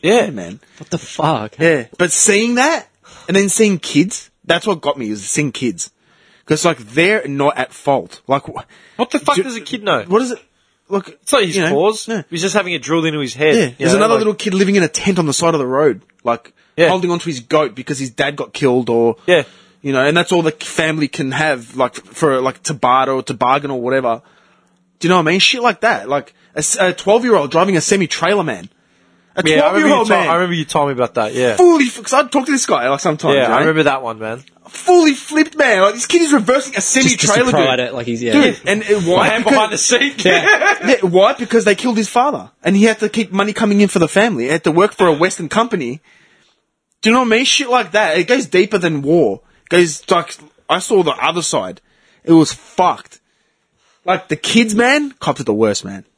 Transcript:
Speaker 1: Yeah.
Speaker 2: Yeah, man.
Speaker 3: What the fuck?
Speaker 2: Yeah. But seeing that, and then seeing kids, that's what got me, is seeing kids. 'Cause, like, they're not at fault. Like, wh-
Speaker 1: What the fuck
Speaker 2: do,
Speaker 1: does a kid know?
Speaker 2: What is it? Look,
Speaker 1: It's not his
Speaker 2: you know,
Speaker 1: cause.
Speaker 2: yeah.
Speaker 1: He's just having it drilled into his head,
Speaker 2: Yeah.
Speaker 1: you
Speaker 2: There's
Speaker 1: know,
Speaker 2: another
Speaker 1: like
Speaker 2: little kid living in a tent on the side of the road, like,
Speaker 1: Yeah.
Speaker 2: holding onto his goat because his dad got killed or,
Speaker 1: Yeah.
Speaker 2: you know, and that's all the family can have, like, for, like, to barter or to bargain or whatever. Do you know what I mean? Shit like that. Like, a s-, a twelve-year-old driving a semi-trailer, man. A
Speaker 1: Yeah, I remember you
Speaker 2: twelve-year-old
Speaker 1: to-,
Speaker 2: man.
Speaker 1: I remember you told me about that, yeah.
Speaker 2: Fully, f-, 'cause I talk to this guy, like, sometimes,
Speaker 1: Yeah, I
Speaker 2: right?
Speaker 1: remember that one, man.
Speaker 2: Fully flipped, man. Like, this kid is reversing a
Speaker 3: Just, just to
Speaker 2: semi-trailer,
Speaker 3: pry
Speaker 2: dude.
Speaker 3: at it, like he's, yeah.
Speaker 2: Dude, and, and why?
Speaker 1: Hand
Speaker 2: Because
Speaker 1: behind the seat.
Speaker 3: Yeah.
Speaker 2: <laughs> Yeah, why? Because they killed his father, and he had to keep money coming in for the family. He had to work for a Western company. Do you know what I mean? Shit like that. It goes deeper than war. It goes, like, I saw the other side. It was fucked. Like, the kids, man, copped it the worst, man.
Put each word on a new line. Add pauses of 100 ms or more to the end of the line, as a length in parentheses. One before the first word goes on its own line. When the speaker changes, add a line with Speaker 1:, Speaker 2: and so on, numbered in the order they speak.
Speaker 1:
Yeah.
Speaker 2:
Yeah,
man. (180)
Speaker 3:
What
the
fuck?
Speaker 2:
Yeah. (100)
But
seeing
that, (400)
and
then
seeing
kids, (160)
that's
what
got
me,
is
seeing
kids. (560)
'Cause,
like,
they're
not
at
fault.
Like,
wh-
Speaker 1:
What
the
fuck
Speaker 2:
do,
Speaker 1:
does
a
kid
know?
Speaker 2:
What
is
it? (500)
Look,
Speaker 1:
It's
not
his
Speaker 2:
you
know,
Speaker 1:
cause.
Speaker 2:
yeah.
Speaker 1:
He's
just
having
it
drilled
into
his
head,
Speaker 2:
Yeah.
Speaker 1:
you
Speaker 2:
There's
Speaker 1:
know,
Speaker 2:
another
Speaker 1:
like
Speaker 2:
little
kid
living
in
a
tent
on
the
side
of
the
road, (240)
like, (240)
Speaker 1:
Yeah.
Speaker 2:
holding
onto
his
goat
because
his
dad
got
killed
or, (100)
Speaker 1:
Yeah. (380)
Speaker 2:
you
know,
and
that's
all
the
family
can
have,
like,
for,
like,
to
barter
or
to
bargain
or
whatever. (760)
Do
you
know
what
I
mean?
Shit
like
that.
Like, (220)
a
s-,
a
twelve-year-old
driving
a
semi-trailer,
man. (680)
A
Speaker 1:
Yeah,
I
remember
you
Speaker 2:
twelve-year-old
Speaker 1:
to-,
Speaker 2:
man.
Speaker 1:
I
remember
you
told
me
about
that,
yeah.
Speaker 2:
Fully,
f-,
'cause
I
talk
to
this
guy,
like,
sometimes,
Speaker 1:
Yeah,
I
Speaker 2:
right?
Speaker 1:
remember
that
one,
man. (260)
Speaker 2:
Fully
flipped,
man.
Like,
this
kid
is
reversing
a
Speaker 3:
Just,
just
to
Speaker 2:
semi-trailer,
Speaker 3:
pry
Speaker 2:
dude.
Speaker 3:
at (100)
it,
like
he's,
yeah.
Speaker 2:
Dude,
and,
and
why?
Speaker 1:
Hand
Speaker 2:
Because
Speaker 1:
behind
the
seat.
Speaker 3:
Yeah.
Speaker 2:
<laughs>
Yeah,
why?
Because
they
killed
his
father, (120)
and
he
had
to
keep
money
coming
in
for
the
family.
He
had
to
work
for
a
Western
company. (1000)
Do
you
know
what
I
mean?
Shit
like
that.
It
goes
deeper
than
war. (240)
It
goes,
like, (340)
I
saw
the
other
side. (420)
It
was
fucked. (840)
Like,
the
kids,
man,
copped
it
the
worst,
man. (120)